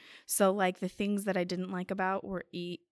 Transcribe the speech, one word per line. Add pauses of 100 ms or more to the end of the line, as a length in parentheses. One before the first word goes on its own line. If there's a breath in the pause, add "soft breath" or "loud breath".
(280 loud breath)
So,
like,
the
things
that
I
didn't
like
about
were
e-, (140)